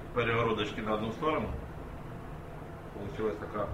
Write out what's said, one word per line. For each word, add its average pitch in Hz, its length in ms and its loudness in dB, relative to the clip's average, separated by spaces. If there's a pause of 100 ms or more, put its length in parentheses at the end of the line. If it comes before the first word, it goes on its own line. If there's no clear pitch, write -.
(140)
перегородочки 117 680 4
на 107 120 2
одну 110 180 2
сторону. - 380 2 (1400)
Получилась 104 420 0
така 98 380 -2